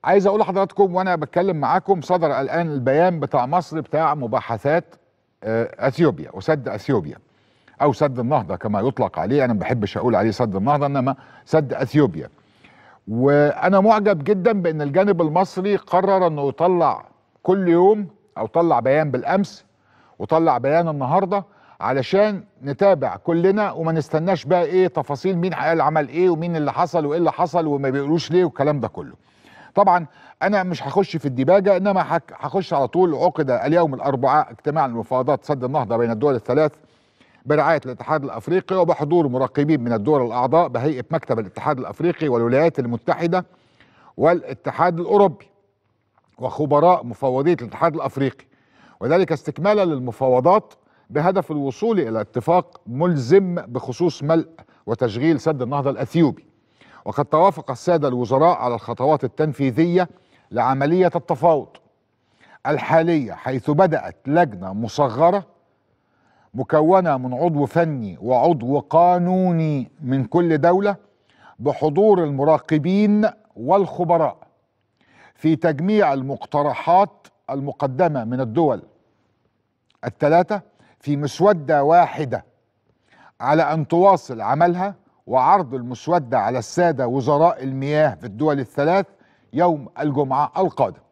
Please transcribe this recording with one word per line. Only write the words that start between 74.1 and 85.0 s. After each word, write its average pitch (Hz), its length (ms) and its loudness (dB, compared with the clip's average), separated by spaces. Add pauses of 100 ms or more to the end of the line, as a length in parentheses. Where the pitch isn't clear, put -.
في 156 220 0
تجميع 170 560 0
المقترحات 143 1120 -2 (240)
المقدمه 139 760 -4
من 123 160 -4
الدول 127 420 0 (1200)
الثلاثه 170 580 0 (380)
في 143 160 -4
مسوده 151 680 2
واحده، 151 600 2 (960)
على 151 220 2
ان 151 260 -2
تواصل 170 520 2
عملها 175 540 0 (320)